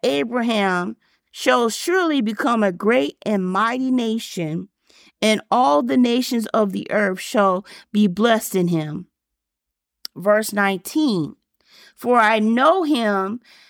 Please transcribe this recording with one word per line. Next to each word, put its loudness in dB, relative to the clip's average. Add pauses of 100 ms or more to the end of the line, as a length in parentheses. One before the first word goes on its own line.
Abraham -2 (340)
shall 2
surely 0
become 0
a 2
great 0 (100)
and -2
mighty -2
nation, -4 (540)
and 2
all 2
the 0
nations 0
of 0
the -8
earth -2
shall 0 (280)
be 4
blessed 0
in 0
him. -4 (1040)
Verse 0
nineteen. -2 (580)
For 0
I 2
know 2
him 0 (300)